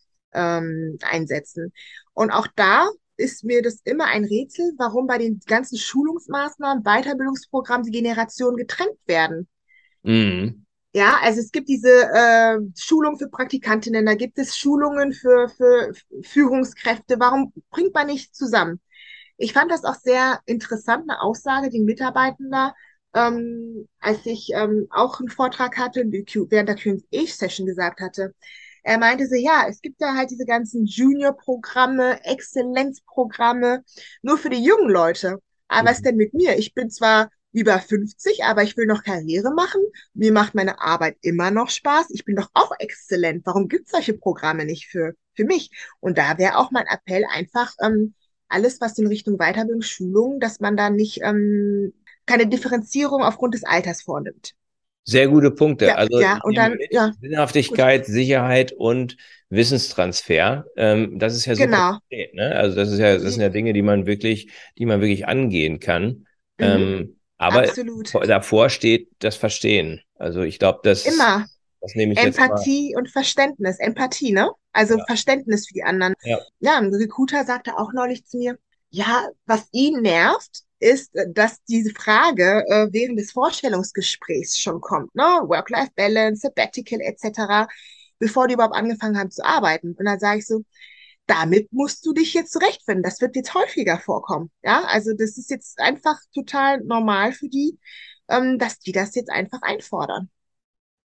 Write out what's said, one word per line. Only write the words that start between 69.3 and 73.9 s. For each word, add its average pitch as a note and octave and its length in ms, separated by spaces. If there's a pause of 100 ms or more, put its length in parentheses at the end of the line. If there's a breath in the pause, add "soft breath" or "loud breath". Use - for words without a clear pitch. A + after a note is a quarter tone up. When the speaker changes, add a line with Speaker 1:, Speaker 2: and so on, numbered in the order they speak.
Speaker 2:
Verstehen. G#2 640 (140)
Also F2 260
ich D#2+ 160
glaub, F#2+ 260
das, G2 220
Speaker 1:
Immer. A#3+ 400 (360)
Speaker 2:
das F#2+ 120
nehme G#2+ 200
ich A#3 100
jetzt - 160
mal. B3 80
Speaker 1:
Empathie C#4 480
und B3 160
Verständnis. C4+ 680
Empathie, C4 540